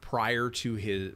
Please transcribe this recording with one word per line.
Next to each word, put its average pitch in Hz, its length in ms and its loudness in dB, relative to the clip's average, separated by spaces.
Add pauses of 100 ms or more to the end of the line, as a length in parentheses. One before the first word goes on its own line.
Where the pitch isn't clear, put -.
prior 120 480 2
to 117 260 -2
his, 98 400 -2